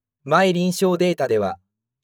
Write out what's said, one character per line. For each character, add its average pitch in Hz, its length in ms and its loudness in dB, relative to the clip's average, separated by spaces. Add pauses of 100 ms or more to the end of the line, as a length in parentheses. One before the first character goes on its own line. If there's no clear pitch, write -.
(220)
前 180 300 2
臨 175 160 -2
床 180 280 0
デ 180 160 0
ー - 40 -8
タ 139 100 -4
で 113 120 2
は、 95 200 -4 (460)